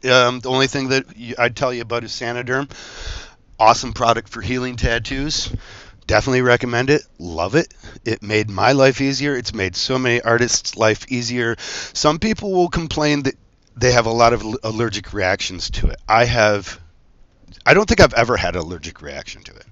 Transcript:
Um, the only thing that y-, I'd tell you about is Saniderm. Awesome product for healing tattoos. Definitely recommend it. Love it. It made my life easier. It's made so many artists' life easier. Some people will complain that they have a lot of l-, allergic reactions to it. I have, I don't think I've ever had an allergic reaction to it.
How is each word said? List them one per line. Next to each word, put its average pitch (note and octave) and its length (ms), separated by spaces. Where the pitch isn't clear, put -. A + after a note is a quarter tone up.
Um, B2 360
the B2+ 100
only C3 160
thing C3 220
that C3+ 180
y-, A#2 320
I'd A#2+ 160
tell B2+ 180
you A#2+ 80
about A#2 220
is A2 80
Saniderm. B2 580
Awesome A2+ 340
product A#2 360
for A#2 120
healing B2+ 340
tattoos. B2+ 760
Definitely B2+ 380
recommend B2 480
it. D3+ 100
Love E2+ 380
it. D#3+ 180
It A2 160
made G#2+ 260
my G#2 260
life C3+ 280
easier. C#3 340
It's A#2+ 200
made F#2+ 200
so - 220
many B2 240
artists' A#2+ 560
life A2 340
easier. A#2+ 460
Some - 640
people G#3+ 320
will F3+ 180
complain D3 540
that C3 120
they B2 160
have A#2+ 140
a A2+ 60
lot A#2 220
of G#2+ 100
l-, A2 180
allergic A2 520
reactions F#2+ 580
to - 160
it. - 200
I A2+ 180
have, G#2+ 540
I C3+ 80
don't F#3+ 140
think - 120
I've C#3+ 140
ever A#2 240
had F2 180
an F2+ 60
allergic E2 400
reaction D2 420
to - 100
it. - 180